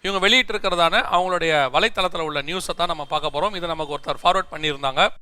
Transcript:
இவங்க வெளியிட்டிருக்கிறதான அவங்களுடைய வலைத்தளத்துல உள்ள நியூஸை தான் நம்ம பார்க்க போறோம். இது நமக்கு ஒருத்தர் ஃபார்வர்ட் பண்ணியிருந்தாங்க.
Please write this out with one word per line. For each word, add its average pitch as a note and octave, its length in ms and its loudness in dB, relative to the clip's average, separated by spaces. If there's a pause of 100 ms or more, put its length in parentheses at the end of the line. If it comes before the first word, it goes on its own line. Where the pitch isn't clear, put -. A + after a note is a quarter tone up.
இவங்க G3 260 0
வெளியிட்டிருக்கிறதான G#3 840 2
அவங்களுடைய E3 600 2
வலைத்தளத்துல F3+ 480 0
உள்ள D3+ 220 -4
நியூஸை F3 340 -6
தான் E3+ 100 0
நம்ம D#3 180 -6
பார்க்க D3+ 360 -2
போறோம். G3+ 160 -2
இது F3 100 -6
நமக்கு D#3 320 -6
ஒருத்தர் C#3+ 240 -6
ஃபார்வர்ட் F3+ 300 2
பண்ணியிருந்தாங்க. D3 560 0 (140)